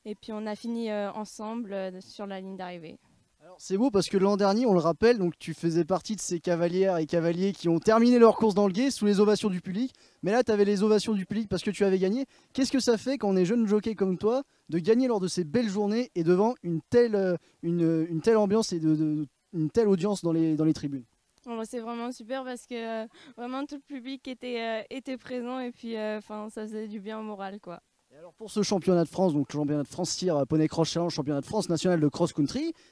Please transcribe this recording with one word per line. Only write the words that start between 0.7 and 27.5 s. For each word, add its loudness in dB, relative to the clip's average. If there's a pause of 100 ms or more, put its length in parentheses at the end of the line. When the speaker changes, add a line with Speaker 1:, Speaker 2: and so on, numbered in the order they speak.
Speaker 1:
euh, -4
ensemble, -10
euh, -8
sur -14
la -10
ligne -12
d'arrivée. -14 (460)
Speaker 2:
Alors, -20
c'est -4
beau 2
parce 2
que 0
l'an 4
dernier, 2
on 4
le 6
rappelle, 4
donc -2
tu -10
faisais 0
partie -2
de -12
ces -4
cavalières 2
et 0
cavaliers 0
qui -2
ont 2
terminé 6
leur 10
course 2
dans 6
le 2
gué 0
sous -2
les 4
ovations 4
du -4
public. -4 (300)
Mais 0
là, 4
t'avais 4
les 2
ovations 2
du -2
public -4
parce -4
que -2
tu 0
avais 2
gagné. 0 (280)
Qu'est-ce 0
que 2
ça 2
fait -4
quand 0
on 2
est 4
jeune 2
jockey 0
comme 0
toi 0 (280)
de -2
gagner 2
lors 0
de -2
ces -4
belles -2
journées -2
et -2
devant 4
une -2
telle, 4
euh, 0 (240)
une, 2
une -4
telle 4
ambiance 2
et -4
de, 2
de, -2 (260)
une 0
telle 2
audience 0
dans 0
les, 0
dans 0
les 4
tribunes ? -6 (400)
Speaker 1:
Bon, -10
bah, -6
c'est -10
vraiment -8
super -10
parce -12
que, -8
euh, -20 (300)
vraiment -8
tout -14
le -14
public -12
était, -8
euh, -6 (140)
était -10
présent -10
et -8
puis, -10
euh, -4
enfin, -12
ça -12
faisait -10
du -10
bien -12
au -10
moral, -10